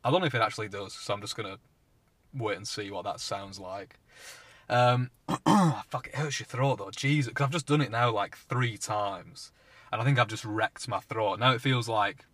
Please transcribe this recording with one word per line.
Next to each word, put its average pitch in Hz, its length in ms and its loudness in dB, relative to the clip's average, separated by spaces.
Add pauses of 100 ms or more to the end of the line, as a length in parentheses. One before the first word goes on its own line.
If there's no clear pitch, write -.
I 123 80 2
don't 180 80 4
know 180 80 0
if 127 80 -2
it 117 60 2
actually 107 260 -2
does, 98 260 -10
so - 200 -6
I'm 101 80 -4
just 104 140 -10
gonna 98 220 -8 (760)
wait 107 240 -2
and 104 100 -12
see 101 240 -8
what 95 140 -6
that - 140 -4
sounds 98 400 -8
like. 95 400 -12 (720)
Um, 123 400 4 (180)
<clears throat> - 0 - (600)
fuck, - 180 -8
it - 80 -14
hurts 143 240 -2
your 107 60 -10
throat 127 320 0
though, 98 140 -10
Jesus, 139 420 2
'cause 139 120 2
I've 131 60 0
just 170 140 -4
done 147 160 4
it 120 80 0
now, 117 220 2
like, 101 240 -2
three 123 420 -2
times, 98 760 -6 (400)
and 110 100 -2
I 120 40 2
think 135 140 6
I've 117 80 4
just 110 180 -8
wrecked 107 420 -4
my 101 120 -2
throat. 104 400 -2
Now 127 140 6
it 117 80 -2
feels 127 260 0
like 104 460 0